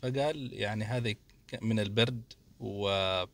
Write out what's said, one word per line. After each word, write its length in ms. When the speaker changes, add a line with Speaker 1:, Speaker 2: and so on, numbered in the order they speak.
Speaker 1:
فقال: 520
"يعني 320
هذه 260
ك-، 160
من 160
البرد 420
و، 280
Speaker 2:
مم. 460